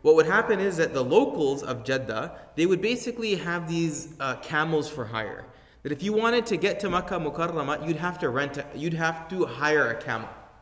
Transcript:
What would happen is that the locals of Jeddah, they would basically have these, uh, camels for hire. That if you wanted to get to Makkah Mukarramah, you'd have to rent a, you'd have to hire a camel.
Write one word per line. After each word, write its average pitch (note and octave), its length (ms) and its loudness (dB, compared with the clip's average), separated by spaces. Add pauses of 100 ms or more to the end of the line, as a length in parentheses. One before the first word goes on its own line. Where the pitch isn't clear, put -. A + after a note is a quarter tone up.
What D#3 140 8
would D#3 100 6
happen G#3 320 2
is F#3+ 200 0
that D#3+ 140 2
the C3+ 120 0
locals D3 580 4
of A#2 220 -8
Jeddah, B2+ 520 -4 (200)
they D#3+ 100 4
would F#3 160 4
basically A#3 540 -2
have E3+ 320 -4
these, E3 500 -2
uh, C3 180 -4
camels D#3 520 0
for - 160 -8
hire. A2 420 -8 (380)
That C#3+ 80 -4
if D3 100 -6
you G3+ 100 -2
wanted A3+ 340 2
to G#3+ 100 0
get F3+ 240 0
to G3+ 100 -2
Makkah F3+ 300 -2
Mukarramah, D3+ 680 -2
you'd E3 120 0
have F3 200 -4
to D#3 100 0
rent C#3 300 -2
a, C#3 160 -8
you'd E3 200 -4
have E3 340 -2
to F3+ 180 0
hire D3 420 2
a A#2 60 -2
camel. A2+ 340 -6 (340)